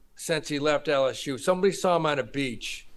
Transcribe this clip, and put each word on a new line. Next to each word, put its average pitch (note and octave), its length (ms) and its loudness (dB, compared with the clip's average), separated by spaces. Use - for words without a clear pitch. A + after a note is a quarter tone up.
since D#3 320 -4
he D3 140 -2
left D3 260 2
L C3+ 220 2
S A#2+ 180 -6
U. C#3 100 -4
Somebody F#3 360 2
saw F3+ 240 2
him D#3+ 100 2
on C#3+ 140 2
a - 20 2
beach. B2+ 640 -6